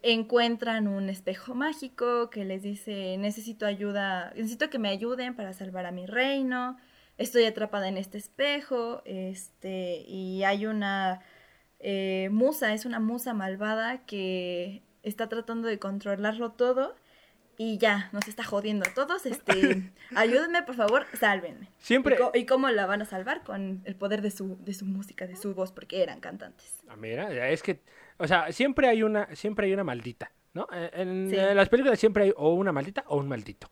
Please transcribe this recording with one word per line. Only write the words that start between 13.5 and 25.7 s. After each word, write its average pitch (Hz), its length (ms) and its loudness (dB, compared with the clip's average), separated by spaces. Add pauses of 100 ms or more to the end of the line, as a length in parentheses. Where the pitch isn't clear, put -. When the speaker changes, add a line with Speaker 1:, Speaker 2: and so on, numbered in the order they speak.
Speaker 1:
que 185 800 -4 (200)
está 214 260 -4
tratando 233 380 -4
de 214 120 -2
controlarlo 202 720 -2
todo 254 440 2 (640)
y 220 200 -2
ya, 202 360 2
nos 208 160 -4
está 226 160 -10
jodiendo 208 440 -2
a - 40 -8
todos, 311 320 0
este, 190 680 2 (120)
Speaker 2:
<laughs> - 120 -10
Speaker 1:
ayúdenme, 302 480 4
por 262 120 -8
favor, 233 300 4 (140)
sálvenme. 196 500 0 (100)
Speaker 2:
Siempre 254 360 4
Speaker 1:
¿Y - 20 2
co-, 247 160 4
y 240 120 2
cómo 262 240 4
la 202 160 2
van 202 160 0
a 220 40 -4
salvar? 220 380 -6
Con 190 420 -6
el 196 100 -8
poder 202 260 -2
de 202 100 -2
su, 190 320 -8
de 202 100 -8
su 190 120 -10
música, 190 420 -6
de 180 80 -14
su 196 180 -6
voz, 185 200 -4